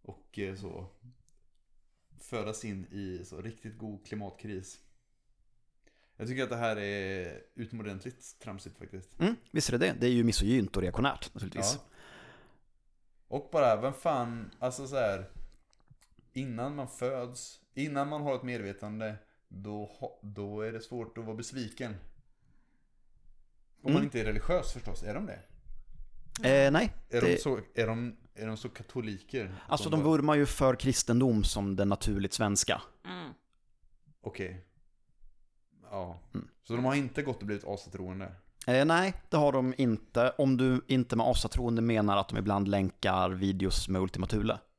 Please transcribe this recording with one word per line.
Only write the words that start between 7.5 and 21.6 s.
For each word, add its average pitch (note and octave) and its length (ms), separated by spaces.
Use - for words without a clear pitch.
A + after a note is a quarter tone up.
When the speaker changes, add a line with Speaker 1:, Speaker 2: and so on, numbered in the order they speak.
Speaker 1:
utomordentligt A2 880
tramsigt - 380
faktiskt. - 420
Speaker 2:
Mm, G#3+ 160
visst - 180
är A#2+ 100
det E3+ 80
det. F3+ 140
Det A#2+ 60
är B2+ 40
ju A#2+ 140
misogynt G#2+ 520
och F#2 60
reaktionärt, A2 520
naturligtvis. G2 440
Speaker 1:
Ja. - 60
Och C#3+ 240
bara, A#2+ 280
vem C3 120
fan, A#2 680
alltså B2+ 280
så C3+ 100
här, G2 340
innan C3 420
man C#3 140
föds, B2+ 720
innan C#3+ 340
man D3 140
har C#3+ 140
ett B2+ 60
medvetande, G#2+ 760
då G#2 360
ha, - 380
då G2+ 380
är A2 120
det A2+ 80
svårt A#2 380
att A2+ 60
vara A2 120
besviken. A#2+ 540